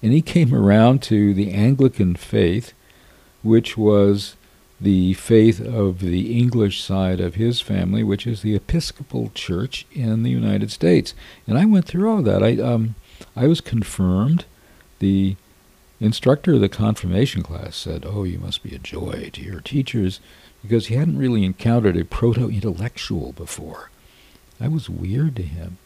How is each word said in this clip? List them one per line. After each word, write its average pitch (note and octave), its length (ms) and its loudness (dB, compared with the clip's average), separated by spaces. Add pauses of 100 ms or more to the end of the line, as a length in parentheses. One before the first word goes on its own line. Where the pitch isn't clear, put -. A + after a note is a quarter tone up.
And A2 100 4
he D#3 80 6
came D#3 320 2
around A2+ 500 6
to G#2 300 2
the G2 180 0
Anglican A2 640 2
faith, G2+ 580 -2 (680)
which A2+ 360 2
was G2+ 580 2 (440)
the F#2+ 360 2
faith A2 440 4
of G#2 400 -2
the F#2+ 400 -2
English A#2 440 0
side F#2+ 360 -2
of F2 160 -4
his A#2 260 -2
family, G2 420 -2
which G2+ 240 -2
is A2+ 140 -6
the G#2+ 140 -2
Episcopal A#2+ 800 -4
Church - 580 -6
in A2 300 -2
the A#2+ 80 -2
United A2 420 -2
States. - 440 2 (320)
And G#2+ 100 0
I F3 80 4
went G3+ 200 4
through F#3+ 240 -2
all A3 120 0
that. G2 220 2
I, A2+ 140 2
um, A2+ 360 -2 (420)
I A#2+ 120 2
was D#3+ 120 2
confirmed. A2 840 0 (540)
The G2 360 0 (640)
instructor C3 560 2
of A#2 60 4
the G2 80 2
confirmation G#2+ 720 -2
class - 320 -12
said, E2 280 -10
"Oh, G2+ 200 -6
you F2 160 -6
must F2+ 240 -8
be - 100 -12
a - 60 -14
joy - 540 -10
to - 80 -16
your F#2 200 -12
teachers," A#2 580 -4 (440)
because G#2+ 240 -2
he A2 80 -2
hadn't D3 240 0
really B2 260 0
encountered G#2+ 500 2
a F2 80 0
proto-intellectual G#2 1300 -4
before. - 580 -16 (680)
That B2 120 -4
was D#3 180 -4
weird G2+ 460 -4
to G2+ 80 -6
him. E2+ 420 -10